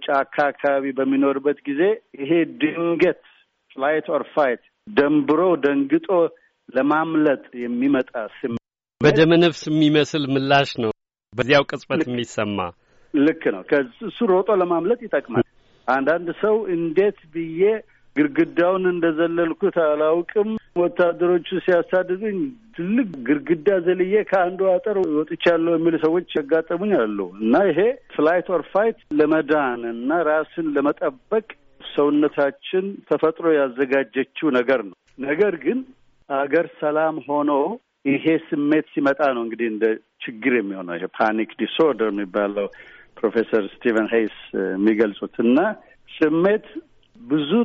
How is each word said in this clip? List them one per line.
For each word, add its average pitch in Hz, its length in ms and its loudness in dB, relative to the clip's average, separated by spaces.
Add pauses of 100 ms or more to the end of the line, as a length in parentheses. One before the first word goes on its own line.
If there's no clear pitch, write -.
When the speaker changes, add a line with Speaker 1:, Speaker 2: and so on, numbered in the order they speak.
Speaker 1:
ጫካ 139 340 -2 (120)
አካባቢ 139 440 -2
በሚኖርበት 139 720 0
ጊዜ 143 180 -4 (320)
ይሄ 139 180 -8 (260)
ድንገት 165 640 0 (460)
ፍላይት 151 420 -2
ኦር 143 180 -2
ፋይት 131 340 0 (260)
ደንብሮ 143 540 2 (140)
ደንግጦ 143 540 0 (600)
ለማምለጥ 151 720 0 (160)
የሚመጣ 123 520 0 (200)
ስሜት 117 300 -8 (400)
Speaker 2:
በደመ 151 340 4
ነፍስ 170 300 4
የሚመስል 151 640 2
ምላሽ 139 480 2
ነው 110 140 -2 (420)
በዚያው 135 320 2
ቅጽበት 135 320 -6
Speaker 1:
ልክ - 100 -2
Speaker 2:
የሚሰማ። 110 520 -4 (540)
Speaker 1:
ልክ 160 360 2
ነው። 104 160 -4
ከሱ 143 520 -2 (100)
ሮጦ 190 280 2
ለማምለጥ 180 460 0
ይጠቅማል። 151 440 -2 (420)
አንዳንድ 143 400 0 (100)
ሰው 214 180 2 (160)
እንዴት 170 460 0 (120)
ብዬ 165 320 -6 (540)
ግድግዳውን 160 720 2
እንደዘለልኩት 170 920 0
አላውቅም፣ 160 720 0 (260)
ወታደሮቹ 175 720 0 (120)
ሲያሳድዱኝ 185 760 0 (340)
ትልቅ 208 360 -2 (160)
ግድግዳ 147 460 0 (100)
ዘልዬ 185 340 0 (100)
ከአንዱ 185 440 0
አጥር 185 300 0 (120)
ወጥቻለሁ 165 640 0
የሚሉ 165 260 2
ሰዎች 165 340 0
ያጋጠሙኝ 165 640 -2
አሉ። 107 240 0 (160)
እና 117 300 2
ይሄ 160 140 2 (300)
ፍላይት 165 400 0
ኦር 165 160 -2
ፋይት 226 340 -2 (120)
ለመዳን 147 800 0
እና 123 360 -2
ራስን 156 480 -2
ለመጠበቅ 151 720 -2 (440)
ሰውነታችን 147 960 0 (200)
ተፈጥሮ 160 460 0
ያዘጋጀችው 135 1000 -2
ነገር 127 320 2
ነው። 92 120 -16 (240)
ነገር 165 380 0
ግን 165 220 -2 (500)
አገር 143 460 0
ሰላም 156 460 -2
ሆኖ 147 300 -2 (540)
ይሄ 139 200 0 (160)
ስሜት 147 480 -2
ሲመጣ 139 300 0 (100)
ነው 117 120 -2
እንግዲህ 117 260 -4
እንደ 110 180 -2 (360)
ችግር 123 320 -4
የሚሆነው 95 420 -4
ይሄ 85 180 -6
ፓኒክ 110 440 0
ዲስኦርደር 113 520 0
የሚባለው 101 580 -2 (480)
ፕሮፌሰር 110 540 0
ስቲቨን 110 400 -2
ሄይስ 113 280 0 (300)
የሚገልጹት። 104 720 0
እና 123 200 4 (500)
ስሜት 170 560 0 (500)
ብዙ 143 360 -4 (140)